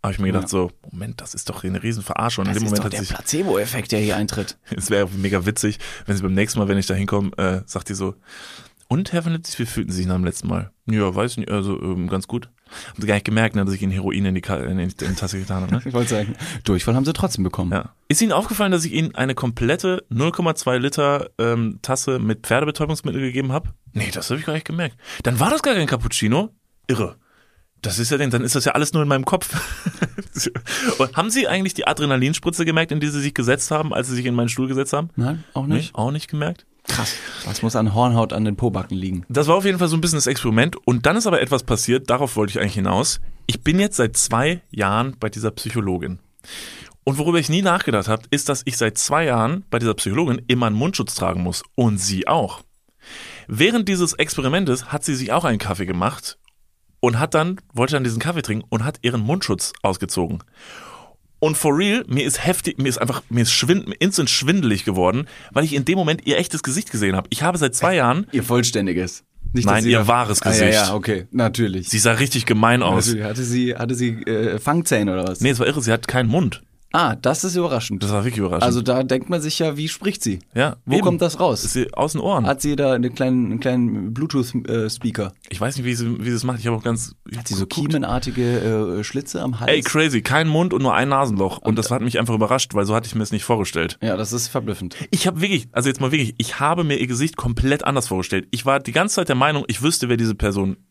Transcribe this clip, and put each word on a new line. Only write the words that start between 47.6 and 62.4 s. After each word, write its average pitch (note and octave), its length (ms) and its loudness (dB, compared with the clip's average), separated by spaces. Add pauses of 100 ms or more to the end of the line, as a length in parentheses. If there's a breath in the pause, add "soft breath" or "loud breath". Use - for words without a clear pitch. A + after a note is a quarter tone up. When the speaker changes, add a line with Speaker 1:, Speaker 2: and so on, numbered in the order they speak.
Speaker 1:
nachgedacht E3+ 460 2
habe, A2 220 0
ist, C#3+ 180 0
dass C#3 160 0
ich B2 120 -2
seit A2 220 0
zwei D#3 260 2
Jahren C3 460 2
bei A#2+ 80 0
dieser A2+ 160 2
Psychologin B2 540 0
immer B2 180 4
einen G#2+ 100 2
Mundschutz B2 380 -2
tragen F2+ 280 0
muss. F2 200 -2 (120)
Und A2 240 4
sie F#2+ 300 -2
auch. C3+ 340 0 (840 loud breath)
Während G3 400 2
dieses F3 260 2
Experimentes C3+ 800 0
hat D3 120 -4
sie D3 100 0
sich B2+ 180 -2
auch C3+ 120 2
einen A#2 140 2
Kaffee F#2+ 280 -4
gemacht F#2 520 -4 (600)
und A#2 180 4
hat B2 160 0
dann, E3+ 240 2 (140)
wollte C3 220 0
dann C3+ 100 2
diesen A2+ 160 0
Kaffee E3 220 -2
trinken A2 260 -4
und A2+ 160 -2
hat D3 180 -4
ihren A#2+ 180 0
Mundschutz A#2 520 -2 (100)
ausgezogen. F#2 600 -2 (1000 loud breath)
Und D#3 160 2
for C#3+ 200 2
real, G#3 300 2
mir C3 180 0
ist - 200 -2